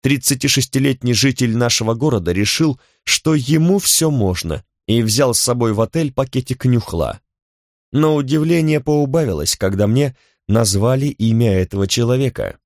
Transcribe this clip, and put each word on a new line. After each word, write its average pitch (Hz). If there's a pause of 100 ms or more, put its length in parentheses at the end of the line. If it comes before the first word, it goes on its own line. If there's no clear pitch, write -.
тридцатишестилетний 135
житель 120
нашего 117
города 113
решил, 117 (240)
что -
ему 156
все 160
можно, 92 (220)
и 113
взял 117
с -
собой 120
в 104
отель 143
пакетик 131
нюхла. 85 (720)
Но 151
удивление 156
поубавилось, 135
когда 98
мне 131 (320)
назвали 113
имя 113
этого 95
человека. 120